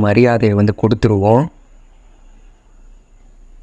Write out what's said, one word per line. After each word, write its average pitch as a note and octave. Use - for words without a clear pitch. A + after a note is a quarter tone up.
மரியாதையை A2+
வந்து G#2
கொடுத்துருவோம். G#2+